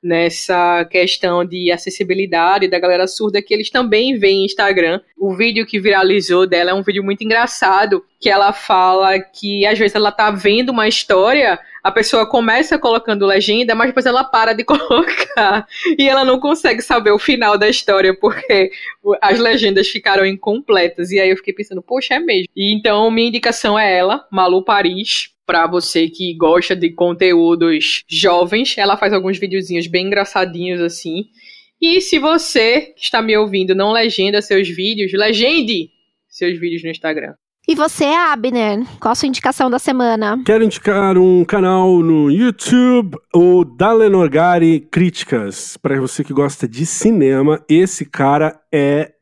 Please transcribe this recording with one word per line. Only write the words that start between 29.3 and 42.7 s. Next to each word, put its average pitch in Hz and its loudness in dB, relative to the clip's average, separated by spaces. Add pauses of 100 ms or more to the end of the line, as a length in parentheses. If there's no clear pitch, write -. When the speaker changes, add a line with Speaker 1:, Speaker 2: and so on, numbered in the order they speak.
Speaker 1:
videozinhos 180 -4
bem 180 -4
engraçadinhos, 180 -4
assim. 170 -6 (560)
E 330 2
se 349 -2
você 294 0
que - -18
está 226 -2
me 220 0
ouvindo 190 0
não 202 0
legenda 214 0
seus 190 0
vídeos, 190 -4
legende 220 -2 (400)
seus 175 -6
vídeos 170 -6
no 165 -8
Instagram. 156 -8 (340)
Speaker 2:
E 320 2
você, 302 -2
Abner, 247 0 (200)
qual 220 -2
a 240 0
sua 285 -4
indicação 262 -2
da 240 -2
semana? 233 -2
Speaker 3:
Quero 220 4
indicar 196 0
um 185 6
canal 185 2
no 156 4
YouTube, 240 2 (180)